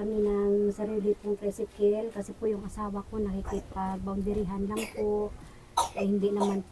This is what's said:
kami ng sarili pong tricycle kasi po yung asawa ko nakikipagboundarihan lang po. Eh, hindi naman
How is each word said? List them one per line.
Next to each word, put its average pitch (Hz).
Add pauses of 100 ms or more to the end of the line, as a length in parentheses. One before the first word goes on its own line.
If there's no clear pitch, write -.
kami 214
ng 202
sarili 208
pong 208
tricycle 208
kasi 202
po 220
yung 208
asawa 202
ko 214
nakikipagboundarihan 196
lang 214 (160)
po. 208 (640)
Eh, 196
hindi 202
naman 202